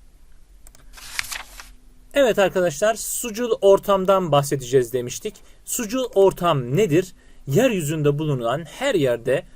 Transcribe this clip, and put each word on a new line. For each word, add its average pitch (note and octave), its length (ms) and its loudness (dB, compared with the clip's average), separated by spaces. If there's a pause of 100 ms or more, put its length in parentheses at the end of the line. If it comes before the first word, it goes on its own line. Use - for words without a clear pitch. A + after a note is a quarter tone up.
(2250)
Evet B3 260 2
arkadaşlar, F#3+ 560 0
sucul A3+ 560 -6 (100)
ortamdan F#3+ 680 4
bahsedeceğiz C3 640 0
demiştik. B2 420 -6 (300)
Sucul B3 400 -4 (100)
ortam E3+ 640 2
nedir? F#3 360 0 (340)
Yeryüzünde D3+ 720 0
bulunan C#3+ 460 -2
her C4 300 -4
yerde B2+ 480 0 (120)